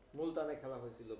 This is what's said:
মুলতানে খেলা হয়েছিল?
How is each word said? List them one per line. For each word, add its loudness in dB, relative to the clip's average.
মুলতানে 4
খেলা -2
হয়েছিল? -4